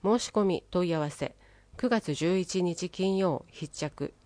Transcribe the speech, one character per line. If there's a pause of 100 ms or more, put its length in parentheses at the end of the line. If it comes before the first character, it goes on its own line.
申
し
込
み、
問
い
合
わ
せ、 (420)
九
月
十
一
日
金
曜
必
着 (120)